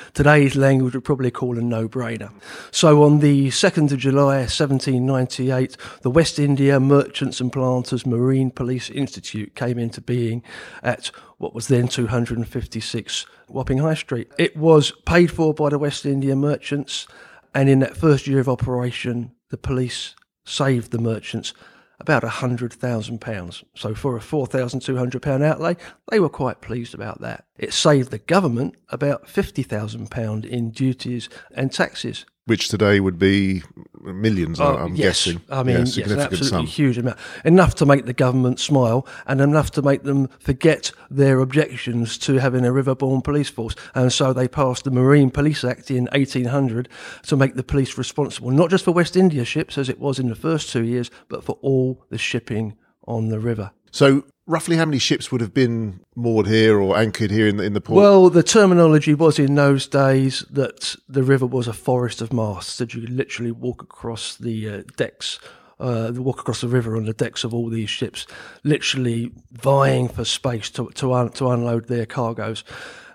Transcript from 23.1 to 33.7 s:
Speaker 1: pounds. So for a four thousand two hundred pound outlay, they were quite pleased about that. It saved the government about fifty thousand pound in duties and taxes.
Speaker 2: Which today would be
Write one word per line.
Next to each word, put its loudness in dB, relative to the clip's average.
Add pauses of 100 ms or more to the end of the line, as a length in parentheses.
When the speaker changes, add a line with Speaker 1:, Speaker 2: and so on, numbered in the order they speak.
Speaker 1:
pounds. -12 (120)
So -8
for -4
a -8
four -4
thousand -4
two -4
hundred -4
pound -2
outlay, -2 (340)
they 2
were 2
quite -6
pleased -10
about -12
that. -12 (140)
It -6
saved 4
the -10
government -2 (120)
about -4
fifty -4
thousand -8
pound -6
in -6
duties -4 (260)
and -4
taxes. -6 (220)
Speaker 2:
Which 0
today 4
would 0
be 2 (400)